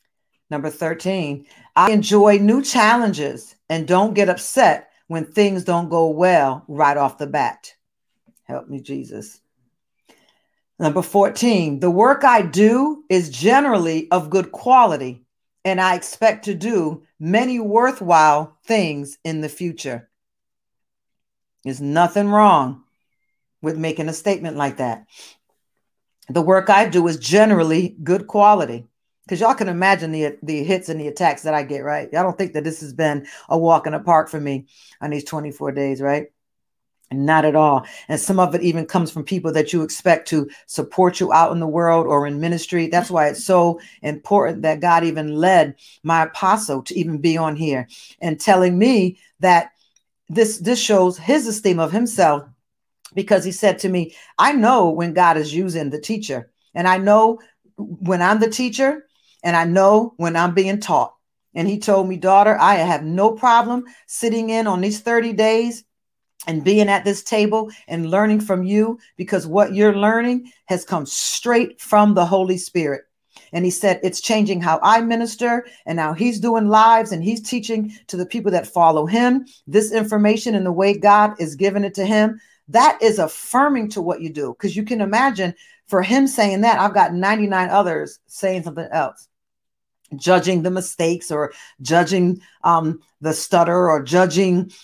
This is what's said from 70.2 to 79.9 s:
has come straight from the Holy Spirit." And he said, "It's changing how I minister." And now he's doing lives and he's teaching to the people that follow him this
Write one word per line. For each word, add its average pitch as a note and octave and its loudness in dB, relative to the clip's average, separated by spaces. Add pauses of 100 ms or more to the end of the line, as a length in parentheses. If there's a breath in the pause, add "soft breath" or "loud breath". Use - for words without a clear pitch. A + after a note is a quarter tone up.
has F3+ -4
come D#3 -6
straight - -2
from G#3 4
the F3 4
Holy F#3 0
Spirit." D3+ -4 (500 soft breath)
And E3+ -4
he F3+ 0
said, F#3 0
"It's F#3 -4
changing G#3 -2
how D#3+ 0
I A3 4
minister." A#3 -2 (200 loud breath)
And E3 -6
now D#3 -2
he's G#3+ -2
doing A3+ 0
lives A3 4
and E3 -6
he's A3 -4
teaching G#3+ -6 (140 loud breath)
to F3+ -10
the F3+ -6
people G#3 -6
that F3+ -2
follow D#3+ 2
him B3 0 (220 soft breath)
this G#3 0